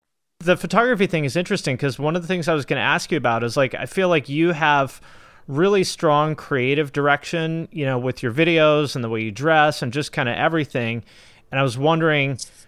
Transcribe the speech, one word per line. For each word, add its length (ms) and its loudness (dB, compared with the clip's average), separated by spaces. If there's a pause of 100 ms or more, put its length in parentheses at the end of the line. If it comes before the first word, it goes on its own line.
(420)
The 140 2
photography 520 2
thing 180 -2
is 100 -4
interesting 400 -2
'cause 220 -4
one 180 -2
of 60 -2
the 60 -10
things 200 -2
I 60 2
was 120 0
gonna 160 -2
ask 300 0
you 60 0
about 260 0
is, 140 -2
like, 160 2
I 140 -8
feel 220 0
like 200 0
you 220 0
have 500 0 (460)
really 360 2
strong 520 2
creative 580 -2
direction, 760 0
you 120 -6
know, 140 0
with 240 -4
your 100 -2
videos 640 2
and 80 -4
the 60 -6
way 120 -2
you 100 -4
dress 500 2
and 100 -4
just 200 -6
kinda 260 -2
everything. 680 -2 (480)
And 80 -2
I 40 2
was 160 -2
wondering 580 2 (300)